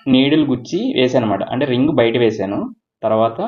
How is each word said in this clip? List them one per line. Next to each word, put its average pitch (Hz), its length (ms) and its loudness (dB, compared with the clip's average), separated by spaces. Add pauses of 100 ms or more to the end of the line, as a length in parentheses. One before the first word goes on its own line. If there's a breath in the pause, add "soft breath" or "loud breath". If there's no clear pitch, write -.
నీడిల్ 139 400 4
గుచ్చి 175 500 -4
వేసాను 127 280 2
అనమాట, 101 180 -2
అంటే 127 220 -4
రింగ్ 131 240 0
బయట 117 280 2
వేసాను. 110 580 -2 (280)
తర్వాత 113 440 0